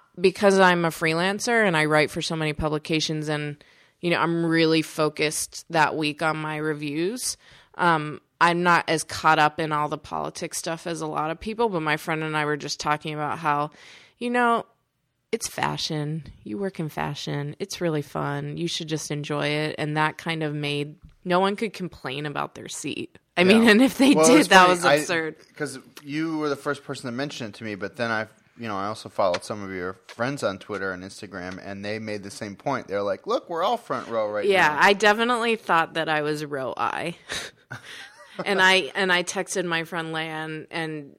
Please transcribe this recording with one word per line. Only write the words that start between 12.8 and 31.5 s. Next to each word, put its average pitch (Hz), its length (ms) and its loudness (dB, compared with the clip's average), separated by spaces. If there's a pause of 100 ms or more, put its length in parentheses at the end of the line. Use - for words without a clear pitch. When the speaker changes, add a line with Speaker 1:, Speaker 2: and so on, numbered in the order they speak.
Speaker 1:
about 147 240 -6
how, 151 320 -2 (480)
you 240 100 -4
know, 240 380 2 (640)
it's - 160 -4
fashion. 151 760 -4 (200)
You 208 160 -10
work 196 200 -6
in 156 100 -4
fashion. 147 680 -6
It's - 240 -8
really 156 220 0
fun. 147 540 -6
You 170 100 -4
should 165 220 -6
just 156 200 -6
enjoy 147 380 -4
it. 151 320 -2
And 151 180 -4
that 156 220 0
kind 160 240 -6
of 147 100 -4
made, 147 440 -4 (280)
no 180 140 2
one 196 160 2
could 202 180 -4
complain 147 540 -8
about 143 260 -6
their - 140 -14
seat. - 500 -10 (180)
I 175 60 4
Speaker 2:
Yeah. 180 60 6
Speaker 1:
mean, 226 220 8
and 214 120 10
if 262 160 4
they 269 160 8
Speaker 2:
Well, 156 140 6
Speaker 1:
did, 269 140 10
Speaker 2:
it's 190 80 4
Speaker 1:
that 190 180 10
Speaker 2:
funny, - 80 8
Speaker 1:
was 175 100 0
Speaker 2:
I, 170 100 6
Speaker 1:
absurd. 156 400 -2 (200)
Speaker 2:
'cause 131 240 -6 (240)
you 156 340 -4
were 151 120 -2
the 139 60 -2
first 143 280 -6
person 135 240 -10
to 120 40 -6
mention 131 360 -6
it 98 80 -12
to - 80 -16
me, 107 100 -6
but 98 220 -8
then 117 160 -2
I, 110 160 -2 (300)
you 117 100 -10
know, 101 100 -4
I 95 80 -2
also 107 240 -8
followed 95 340 2
some 107 200 -8
of 95 80 -8
your 92 220 -6 (140)
friends 135 360 -6
on 98 160 0
Twitter 98 320 -6
and 90 120 -10
Instagram, 92 600 -12